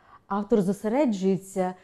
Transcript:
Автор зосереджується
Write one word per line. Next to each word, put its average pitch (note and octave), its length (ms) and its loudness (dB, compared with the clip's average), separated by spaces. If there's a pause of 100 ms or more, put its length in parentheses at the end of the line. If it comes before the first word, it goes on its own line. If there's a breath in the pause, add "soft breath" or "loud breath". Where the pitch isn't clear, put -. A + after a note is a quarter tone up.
(280 soft breath)
Автор G3+ 340 0
зосереджується F#3+ 1120 0 (100)